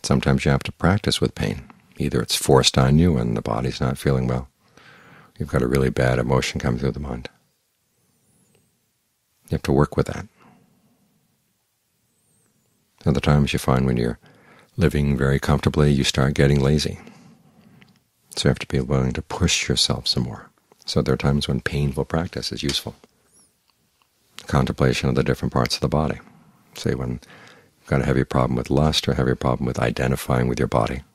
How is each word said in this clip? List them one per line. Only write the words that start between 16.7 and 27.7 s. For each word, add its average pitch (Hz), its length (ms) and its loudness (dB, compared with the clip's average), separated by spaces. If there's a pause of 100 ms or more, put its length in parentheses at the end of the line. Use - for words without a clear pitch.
So - 140 0
you - 20 4
have 62 80 -2
to - 80 -10
be 69 140 -2
willing 65 320 0
to - 100 -6
push - 460 -2
yourself - 400 -2
some - 160 -2
more. - 260 -10 (340)
So - 180 0
there 65 120 2
are - 40 -4
times 71 280 2
when 67 140 -2
painful 71 440 -2
practice 82 460 -4
is - 140 -8
useful. 71 320 -4 (1500)
Contemplation 67 600 2
of 62 60 0
the 64 80 2
different 65 300 -2
parts 60 240 0
of - 60 -4
the 65 60 0
body. 76 300 0 (560)
Say - 200 -4
when 64 180 -4
you've - 760 -16